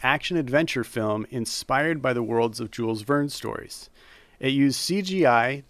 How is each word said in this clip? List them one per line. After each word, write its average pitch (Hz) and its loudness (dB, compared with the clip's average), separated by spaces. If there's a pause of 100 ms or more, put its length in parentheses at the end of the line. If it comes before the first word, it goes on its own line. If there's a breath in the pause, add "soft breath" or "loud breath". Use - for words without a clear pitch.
action-adventure 151 0
film 107 -2
inspired 135 -2
by 131 0
the 120 -2
worlds 117 0
of 110 -8
Jules 113 -4
Verne 143 0
stories. - -10 (500 soft breath)
It 135 -2
used 139 4
C 196 0
G 185 2
I 127 4